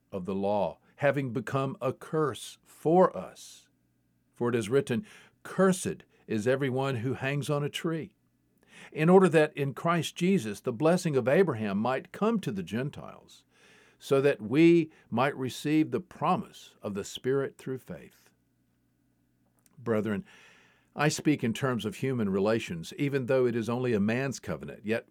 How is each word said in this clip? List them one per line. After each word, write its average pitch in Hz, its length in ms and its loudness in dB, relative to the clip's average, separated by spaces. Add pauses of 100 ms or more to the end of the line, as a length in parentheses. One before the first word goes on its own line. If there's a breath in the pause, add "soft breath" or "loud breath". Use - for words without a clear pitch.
(120)
of 92 140 -8
the 98 80 -4
law, 98 440 -2 (180 soft breath)
having 139 360 -2
become 135 480 -4
a 131 120 -2
curse - 720 -6
for 170 520 2
us. - 500 -14 (680)
For 120 160 -2
it 117 40 2
is 113 140 -2
written, 127 380 0 (360 loud breath)
"Cursed 185 640 0 (220 soft breath)
is 107 200 -2
everyone 131 500 0
who 120 180 -4
hangs 135 340 -4
on 147 140 -2
a 147 60 -4
tree," 160 440 -6 (800 loud breath)
in 156 180 4
order 185 180 8
that 151 280 4
in 139 180 -2
Christ 170 420 -2
Jesus 175 440 0
the 127 120 -2
blessing 156 440 2
of 117 120 2
Abraham 127 480 2
might 120 360 -2
come 220 280 0
to 143 120 -4
the 98 100 -6
Gentiles, 101 800 -10 (540 soft breath)
so 139 240 0
that 139 180 2
we 156 500 4 (200 loud breath)
might 127 260 0
receive 147 540 -2
the 120 100 -4
promise - 840 -6
of 104 120 -8
the 98 100 -6
Spirit 135 540 -4
through 131 200 -10
faith. - 520 -18 (1500)
Brethren, 107 460 0 (680 soft breath)
I 147 140 0
speak 151 360 0
in 113 80 0
terms 123 320 -2
of 104 120 -6
human 123 340 -2
relations, 98 680 -2
even 135 300 -2
though 131 180 4
it 117 100 2
is 113 140 -2
only 123 240 0
a 104 80 2
man's 120 400 -2
covenant, 73 440 -10
yet 107 260 -2